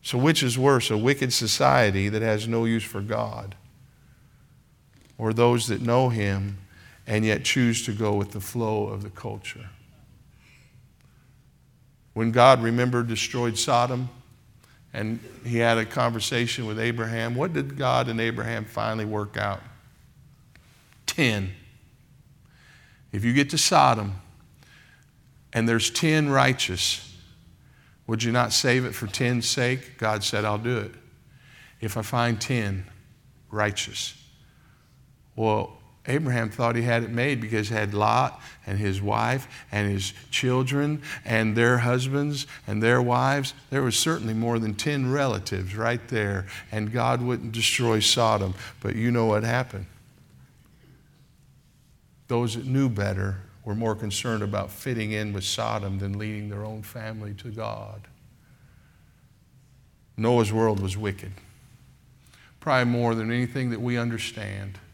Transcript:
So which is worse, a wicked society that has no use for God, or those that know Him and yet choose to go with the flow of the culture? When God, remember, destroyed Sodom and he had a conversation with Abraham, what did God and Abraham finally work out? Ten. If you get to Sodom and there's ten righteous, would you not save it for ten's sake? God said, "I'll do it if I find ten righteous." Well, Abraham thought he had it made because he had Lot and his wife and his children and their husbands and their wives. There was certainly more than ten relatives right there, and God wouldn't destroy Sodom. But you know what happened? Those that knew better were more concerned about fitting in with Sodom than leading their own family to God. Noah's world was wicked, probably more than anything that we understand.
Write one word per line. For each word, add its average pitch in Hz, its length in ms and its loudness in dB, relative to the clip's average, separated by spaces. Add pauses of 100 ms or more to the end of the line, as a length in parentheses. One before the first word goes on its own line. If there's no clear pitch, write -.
So - 160 -2
which 156 240 4
is 123 160 0
worse, 131 320 4
a 110 60 2
wicked 127 360 2
society 110 760 4
that 107 140 -2
has 110 240 0
no 113 200 0
use 113 180 0
for - 160 -10
God, 110 540 -6 (1600)
or 113 160 -2
those 117 360 4
that 107 140 -2
know 123 280 4
Him 101 480 -2 (480)
and 110 180 0
yet 110 200 2
choose 120 420 2
to 117 60 -4
go 104 220 0
with 101 180 -2
the 107 80 -8
flow 110 460 -2
of 104 160 -8
the 101 80 -12
culture? 104 600 -12 (2500)
When 113 180 0
God, 123 300 10
remember, 123 400 2
destroyed 117 560 -2
Sodom 123 520 0 (840)
and 110 280 -6 (240)
he 120 140 -2
had 117 200 4
a 110 60 0
conversation 117 840 -2
with 107 120 -6
Abraham, 117 560 -2
what 160 180 -2
did 139 240 -4
God 127 320 2
and 113 120 -2
Abraham 113 440 -2
finally 110 400 -4
work 104 320 -6
out? 101 260 -4 (1400)
Ten. 104 460 0 (1600)
If 101 140 -4
you 117 80 2
get 139 180 2
to 165 80 -2
Sodom 110 640 4 (1300)
and 113 160 2
there's 117 220 2
ten 156 380 2
righteous, 131 760 2 (1000)
would 113 160 -2
you 117 100 0
not 120 200 2
save 127 320 4
it 120 100 -6
for - 120 -6
ten's 120 420 0
sake? 127 480 -2
God 107 280 -2
said, 107 200 0
"I'll 107 140 0
do 120 200 -2
it 101 140 -6 (880)
if 107 160 -6
I 113 60 -4
find 117 360 0
ten 101 460 -2 (640)
righteous." - 640 -4 (1200)
Well, 110 420 0 (280)
Abraham 127 440 0
thought 120 260 0
he 117 60 0
had 117 200 2
it 110 80 -6
made 123 300 0
because 110 280 -2
he 113 60 -4
had 104 200 0
Lot 110 460 2 (260)
and 98 120 -4
his 98 220 -2
wife 113 480 0 (240)
and 104 180 0
his 98 220 -4 (180)
children 139 720 0 (220)
and 110 320 2
their 120 220 6
husbands 135 680 0 (200)
and 104 160 -2
their 120 180 6
wives. 131 540 2 (160)
There 139 120 0
was 123 140 0
certainly 113 380 0
more 117 240 0
than 110 160 -2
ten 139 360 -2
relatives 101 640 -2
right 113 340 -2
there, 101 380 0 (240)
and 107 220 -4
God 123 300 2
wouldn't 120 300 -4
destroy 113 480 2
Sodom. 104 540 2 (260)
But 117 160 -4
you 117 140 0
know 120 140 2
what 107 200 2
happened? 117 420 -2 (2500)
Those 117 280 0
that 120 100 -8
knew 131 240 2
better 98 480 -2 (260)
were 104 100 -4
more 113 200 0
concerned 107 480 -4
about 101 280 -4
fitting 113 420 -4
in 107 200 -4
with 95 120 -6
Sodom 101 540 -4
than 98 200 -4
leading 104 320 -8
their 101 120 -8
own 110 200 -10
family 110 520 -12
to 101 140 -14
God. 107 540 -10 (2000)
Noah's 113 380 2
world 110 280 2
was 95 140 -2
wicked, 98 380 -6 (1300)
probably 127 300 2
more 120 240 2
than 110 160 -2
anything 123 400 -2
that 110 100 -4
we 120 160 -2
understand. 101 840 -6 (160)